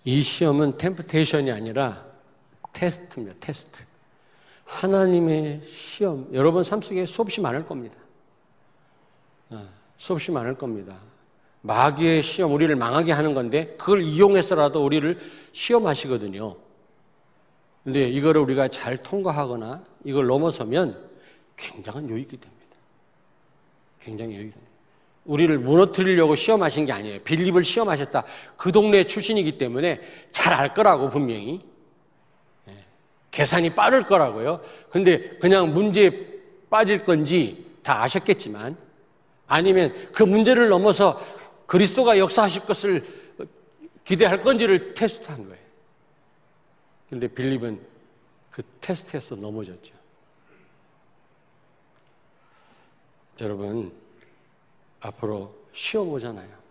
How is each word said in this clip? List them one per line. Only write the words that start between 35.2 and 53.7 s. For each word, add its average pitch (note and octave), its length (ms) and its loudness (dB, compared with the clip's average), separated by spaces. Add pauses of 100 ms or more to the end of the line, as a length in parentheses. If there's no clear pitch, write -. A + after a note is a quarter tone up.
그냥 F3+ 360 4
문제에 G3 380 4 (600)
빠질 G#3 340 2
건지 D#3 640 0 (160)
다 A#2 180 0
아셨겠지만 B2 760 -2 (760)
아니면 F3 420 2 (200)
그 A3 100 4
문제를 A3 460 6
넘어서 F#3+ 520 4 (460)
그리스도가 G#3 500 4
역사하실 G3 460 2
것을 F#3+ 420 -2 (1000)
기대할 F#3+ 360 4
건지를 A3 520 2
테스트한 D#3+ 500 -6
거예요. F#2+ 180 -20 (1500)
근데 B2 180 -8
빌립은 A#2+ 580 -6 (640)
그 - 140 -16 (160)
테스트에서 - 560 -10
넘어졌죠. G#2 580 -14 (3500)
여러분, G#2 500 -8 (1120)